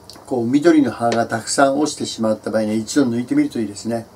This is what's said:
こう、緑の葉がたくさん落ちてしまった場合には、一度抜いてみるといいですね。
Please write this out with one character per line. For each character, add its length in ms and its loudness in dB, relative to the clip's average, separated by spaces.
こ 160 -2
う、 40 -2
緑 360 4
の 80 0
葉 200 -2
が 160 0
た 140 -4
く 80 -10
さ 200 4
ん 100 0
落 140 0
ち 40 -12
て 100 -6
し 160 -8
ま 100 2
っ 60 -4
た 120 -10
場 100 0
合 20 0
に 60 -2
は、 60 -2
一 220 -4
度 80 6
抜 160 0
い 60 -6
て 80 -2
み 100 4
る 60 -4
と 80 -6
い 60 -2
い 20 -4
で 80 -10
す 120 -14
ね。 300 -4